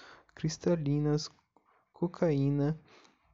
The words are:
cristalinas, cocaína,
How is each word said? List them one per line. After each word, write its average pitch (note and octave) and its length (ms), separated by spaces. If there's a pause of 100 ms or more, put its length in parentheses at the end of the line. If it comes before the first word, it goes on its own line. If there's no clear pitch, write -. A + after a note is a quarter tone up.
(340)
cristalinas, D3+ 960 (640)
cocaína, C#3+ 880 (540)